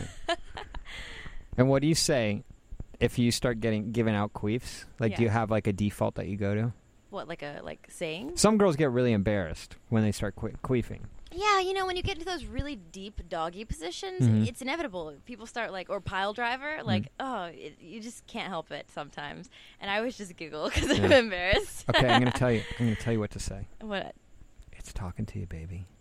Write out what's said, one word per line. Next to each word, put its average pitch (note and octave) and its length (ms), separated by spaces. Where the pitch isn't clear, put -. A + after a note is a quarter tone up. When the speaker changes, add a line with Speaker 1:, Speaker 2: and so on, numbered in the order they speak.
Speaker 1:
yeah. E4+ 120
Speaker 2:
<laughs> - 40
Speaker 1:
And B2+ 120
what C#3 100
do C#3+ 80
you E3 60
say A#2 480
if A#2+ 180
you A#2+ 140
start A#2+ 280
getting, G#2+ 320
giving A2 220
out G#2 200
queefs? - 500
Like, A2 180
do - 60
Speaker 2:
Yeah. A#2 60
Speaker 1:
you - 20
have, A2 200
like, A2 160
a G#2+ 60
default G#2 440
that G2 100
you G2 100
go G2+ 180
to? A2+ 180
Speaker 2:
What, F3 200
like E3+ 140
a, D3 200
like, - 260
saying? F3 480
Speaker 1:
Some G#3+ 220
girls F#3+ 180
get C#3+ 140
really A#2+ 240
embarrassed F#2+ 640
when A2+ 140
they G#2 100
start G2+ 240
que-, A2+ 140
queefing. A2+ 380
Speaker 2:
Yeah, G4 280
you F#4 140
know, F#4+ 120
when F#4 100
you F4+ 60
get F#4+ 160
into E4 80
those F4 200
really C4 300
deep F#3+ 520
doggy F3 360
positions, F4+ 580
Speaker 1:
Mm-hmm. A2 220
Speaker 2:
it's - 160
inevitable. F#3 540
People A3+ 220
start, A3 260
like, F#3 160
or G3+ 120
pile G3 340
driver, C4 460
Speaker 1:
Mm. - 40
Speaker 2:
like, G#3 240
oh, B3 240
it, D3+ 360
you F3 200
just A3+ 260
can't A3 220
help E3+ 220
it C#3+ 200
sometimes. D3+ 580
And G3 100
I G3 80
always A#3 200
just F#3 180
giggle D#3 340
<laughs> - 0
'cause - 200
I'm - 200
Speaker 1:
Yeah. C#4 80
Speaker 2:
embarrassed. G3 720
Speaker 1:
Okay, - 180
I'm - 140
gonna B2+ 100
Speaker 2:
<laughs> A#2+ 60
Speaker 1:
tell B2 160
you. A2 100
I'm B2 80
gonna A2 100
tell - 180
you A2 60
what G#2 120
to - 60
say. G2 280
Speaker 2:
What? G#3 340
Speaker 1:
"It's - 200
talking F#2+ 340
to - 120
you, F#2+ 80
baby." E2+ 400